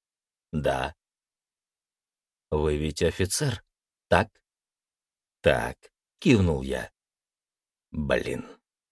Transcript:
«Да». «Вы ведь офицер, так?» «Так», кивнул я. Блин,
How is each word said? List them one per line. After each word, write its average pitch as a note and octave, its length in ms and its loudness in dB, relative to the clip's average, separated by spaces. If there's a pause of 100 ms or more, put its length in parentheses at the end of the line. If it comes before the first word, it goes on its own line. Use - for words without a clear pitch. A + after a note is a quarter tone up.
(520)
«Да». C#2+ 440 -2 (1500)
«Вы D2+ 280 0
ведь D#2 260 -4
офицер, F#2+ 600 -2 (440)
так?» F2+ 220 2 (1120)
«Так», B1 360 2 (420)
кивнул F#2 440 4
я. B1+ 260 -6 (1000)
Блин, B1+ 560 -4 (440)